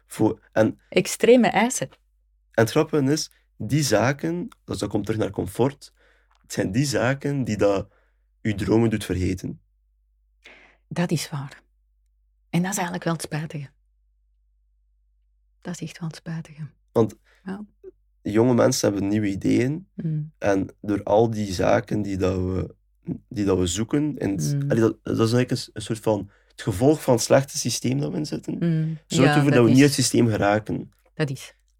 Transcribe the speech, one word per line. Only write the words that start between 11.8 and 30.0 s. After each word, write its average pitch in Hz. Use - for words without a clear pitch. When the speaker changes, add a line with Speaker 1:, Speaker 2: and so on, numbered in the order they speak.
Speaker 2:
En 170
dat 185
is 196
eigenlijk 180
wel 165
het 156
spijtige. 151
Dat 175
is -
echt -
wel 170
het 151
spijtige. 160
Speaker 1:
Want 113
Speaker 2:
Ja. 202
Speaker 1:
jonge 113
mensen 117
hebben 98
nieuwe 107
ideeën. 113
Speaker 2:
Mm. 156
Speaker 1:
En 98
door 101
al 113
die 104
zaken 104
die 98
dat 95
we, 92
die 104
dat 95
we 92
zoeken, 147
en 98
het, 147
Speaker 2:
Mm. 143
Speaker 1:
allee, 113
dat, -
dat -
is 113
eigenlijk 127
een, 123
een -
soort -
van 104
het -
gevolg 127
van 131
het 113
slechte 139
systeem 127
dat 147
we -
in 151
zitten, -
Speaker 2:
Mm. 160
Speaker 1:
zorgt 147
Speaker 2:
Ja, 147
Speaker 1:
ervoor 147
Speaker 2:
dat -
Speaker 1:
dat 123
we 113
Speaker 2:
is 120
Speaker 1:
niet 135
uit 139
het -